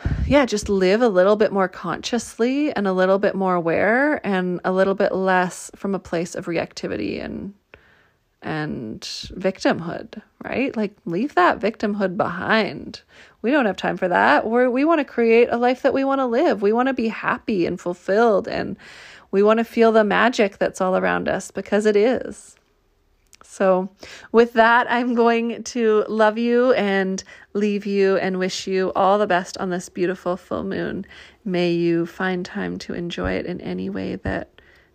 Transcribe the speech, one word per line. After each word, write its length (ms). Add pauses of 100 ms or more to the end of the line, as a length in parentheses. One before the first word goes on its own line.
(260)
yeah, 220
just 200
live 360
a 60
little 260
bit 180
more 140
consciously 1080
and 120
a 60
little 260
bit 160
more 180
aware 720
and 400
a 60
little 240
bit 180
less 600
from 180
a 60
place 340
of 140
reactivity 760
and, 300 (920)
and 580
victimhood, 1160 (240)
right? 320
Like, 200 (100)
leave 300
that 240
victimhood 580
behind. 840 (420)
We 80
don't 160
have 100
time 200
for 100
that. 400
We're, 200
we 160
wanna 220
create 460
a 60
life 260
that 100
we 100
wanna 220
live. 380
We 100
wanna 220
be 140
happy 580
and 120
fulfilled, 680
and 300 (520)
we 140
wanna 200
feel 280
the 120
magic 540
that's 240
all 160
around 320
us, 220
because 340
it 100
is. 600 (880)
So 460 (420)
with 220
that, 360
I'm 240
going 520
to 440
love 300
you 340
and 500 (300)
leave 320
you 320
and 220
wish 260
you 300
all 240
the 80
best 320
on 100
this 180
beautiful 480
full 280
moon. 420 (400)
May 280
you 340
find 360
time 360
to 160
enjoy 380
it 120
in 160
any 300
way 240
that 340 (460)